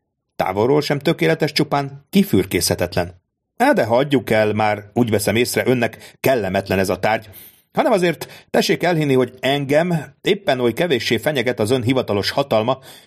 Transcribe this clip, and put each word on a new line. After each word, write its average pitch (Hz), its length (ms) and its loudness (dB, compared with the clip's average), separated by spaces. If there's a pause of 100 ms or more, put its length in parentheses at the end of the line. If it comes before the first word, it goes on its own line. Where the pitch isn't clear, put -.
(360)
"Távolról 107 460 0
sem 143 180 -2
tökéletes, 160 520 0
csupán 143 580 -4
kifürkészhetetlen." 90 1120 0 (360)
"Á, 269 140 4
de 170 140 2
hagyjuk 127 440 2
el, 110 240 2
már 104 400 -2
úgy 120 160 2
veszem 104 260 0
észre, 113 300 0
önnek 117 540 -2
kellemetlen 98 600 0
ez 95 100 0
a 92 100 -2
tárgy, 110 300 -2 (440)
hanem 269 180 0
azért - 580 -2
tessék - 340 0
elhinni, 156 300 0
hogy 127 260 2
engem 143 840 -2
éppen 147 380 0
oly 120 140 2
kevéssé 127 440 -2
fenyeget 117 420 -2
az 107 120 0
ön 131 100 2
hivatalos 110 480 -2
hatalma, 123 500 0 (280)